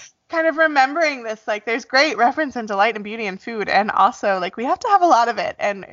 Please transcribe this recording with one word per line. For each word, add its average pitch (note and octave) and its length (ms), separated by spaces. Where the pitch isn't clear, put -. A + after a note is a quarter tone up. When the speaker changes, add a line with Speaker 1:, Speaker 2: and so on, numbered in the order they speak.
Speaker 1:
<laughs> - 220
Speaker 2:
kind E4 180
of D4+ 100
remembering D4 680
this, A3 240
like, G#3 180
there's A#3 180
great C4 340
reference C4+ 380
and A3 120
delight G#3+ 280
and G#3 80
beauty G#3+ 220
in F#3+ 120
food, A3 300
and G3+ 240
also, G3 480
like, F3+ 160
we A3+ 80
have D4+ 160
to B4+ 80
have G4+ 140
a F4 60
lot A#3+ 200
of A3 100
it, - 220
and, G3+ 340